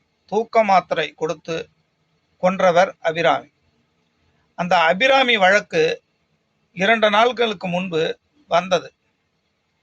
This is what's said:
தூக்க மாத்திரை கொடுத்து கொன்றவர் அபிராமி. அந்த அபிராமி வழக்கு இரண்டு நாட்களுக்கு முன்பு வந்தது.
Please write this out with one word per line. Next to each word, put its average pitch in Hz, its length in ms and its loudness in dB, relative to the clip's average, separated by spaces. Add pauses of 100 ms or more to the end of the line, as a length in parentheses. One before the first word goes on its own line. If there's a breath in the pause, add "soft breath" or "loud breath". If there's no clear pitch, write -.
(260)
தூக்க 220 380 0
மாத்திரை 175 480 -2
கொடுத்து 165 560 -8 (760)
கொன்றவர் 185 580 2
அபிராமி. 160 500 -2 (1040)
அந்த 180 240 0
அபிராமி 240 580 2
வழக்கு 185 680 0 (680)
இரண்டு 214 380 0
நாட்களுக்கு 220 580 -2
முன்பு 175 500 -6 (300)
வந்தது. 175 440 -2 (920)